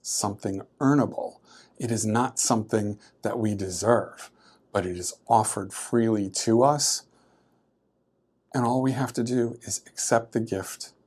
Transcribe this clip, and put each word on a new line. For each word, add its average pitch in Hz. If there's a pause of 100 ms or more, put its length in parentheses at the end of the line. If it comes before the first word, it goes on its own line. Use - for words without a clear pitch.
something 101 (180)
earnable. 139 (400)
It 117
is 107
not 117
something 107 (240)
that 110
we 107
deserve, 98 (420)
but 95
it 90
is 90 (140)
offered 107
freely 113
to 113
us. 143 (1500)
And 127
all 123
we 131
have 127
to 120
do 117
is -
accept -
the 117
gift - (140)